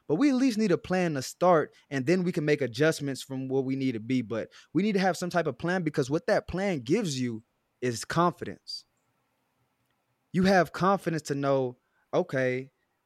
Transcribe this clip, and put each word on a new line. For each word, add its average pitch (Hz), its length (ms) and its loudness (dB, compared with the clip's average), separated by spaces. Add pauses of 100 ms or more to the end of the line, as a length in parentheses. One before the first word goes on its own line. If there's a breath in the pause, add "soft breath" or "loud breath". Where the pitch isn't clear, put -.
but 147 60 2
we 277 140 4
at 254 60 4
least 247 220 2
need 214 160 2
a 151 40 4
plan 180 360 -2
to 135 80 -4
start, 170 500 2 (180 soft breath)
and 135 160 -4
then 180 180 4
we 175 100 -2
can 156 100 -2
make 151 180 2
adjustments 139 640 0
from 131 240 -8
what 131 160 0
we 135 140 -4
need 131 160 0
to 107 80 -6
be. 127 200 0
But 107 280 -6 (240 loud breath)
we 175 100 2
need 214 100 2
to 196 60 0
have 185 160 2
some 180 140 -6
type 165 180 -2
of 127 100 -4
plan, 180 260 -2
because 143 260 -2
what 160 180 -2
that 190 220 0
plan 180 320 -2
gives 147 380 -2
you 117 240 -4 (360)
is 117 240 -4
confidence. - 800 -4 (1500)
You 180 100 2
have 185 300 4
confidence 175 500 0
to 143 120 -4
know, 135 420 0 (360)
"Okay, 131 560 -2 (360)